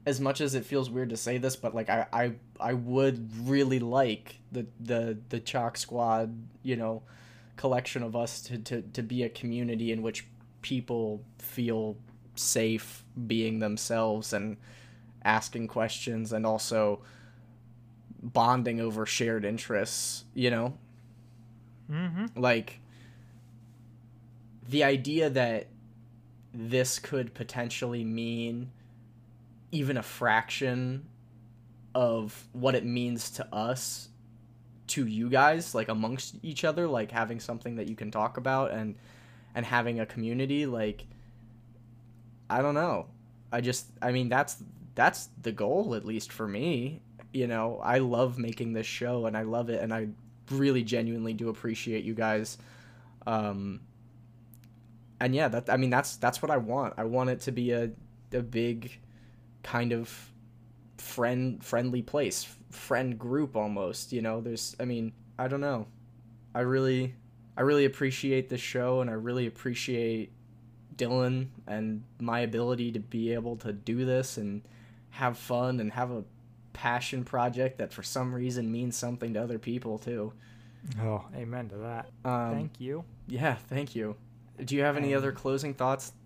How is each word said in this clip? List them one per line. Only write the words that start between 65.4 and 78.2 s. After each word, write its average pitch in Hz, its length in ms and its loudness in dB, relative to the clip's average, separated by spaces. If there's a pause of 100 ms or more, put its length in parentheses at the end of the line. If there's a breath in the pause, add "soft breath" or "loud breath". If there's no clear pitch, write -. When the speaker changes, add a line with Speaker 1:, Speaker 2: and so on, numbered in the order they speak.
Speaker 1:
don't 139 120 0
know. 131 280 -2 (680)
I 120 60 0
really, 127 560 2 (400)
I 127 60 2
really 143 220 8
appreciate 135 640 2
this 123 120 -4
show, 127 400 2
and 123 100 0
I 113 40 -4
really 120 340 0
appreciate 117 800 -2 (640)
Dylan 127 540 2 (180)
and 110 380 -4 (160)
my 117 200 0
ability 120 520 0
to 117 80 -4
be 113 320 -2
able 117 240 -2
to 110 160 -6
do 113 320 -2
this 127 320 2
and 104 260 -4 (480 loud breath)
have 123 260 0
fun 127 440 0
and 107 120 -2
have 123 200 -2
a 113 100 -6 (500)
passion 123 500 -2
project 123 560 0
that 98 140 -6
for 104 100 -12
some 127 320 -2